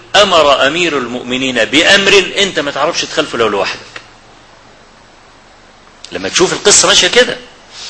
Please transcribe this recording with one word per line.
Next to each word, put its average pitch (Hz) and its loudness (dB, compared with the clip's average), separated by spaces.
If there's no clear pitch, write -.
أمر 151 4
أمير 160 -2
المؤمنين 123 -4
بأمر 190 2
أنت 180 -2
ما 143 -4
تعرفش 143 -4
تخالفه 143 -6
لو 113 2
لوحدك. 98 -4
لما 92 -8
تشوف 170 0
القصة 180 2
ماشية 196 4
كده، 247 2